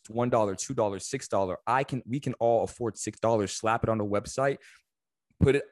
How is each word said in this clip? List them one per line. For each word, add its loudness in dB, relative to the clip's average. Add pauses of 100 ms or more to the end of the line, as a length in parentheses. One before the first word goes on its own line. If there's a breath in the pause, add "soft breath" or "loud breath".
one 0
dollar, 2
two -8
dollars, -2
six -8
dollar. 0
I 2
can, -6
we -4
can -4
all 4
afford -6
six -8
dollars, 2
slap 0
it 0
on 0
the -2
website, -2 (840 soft breath)
put 6
it 0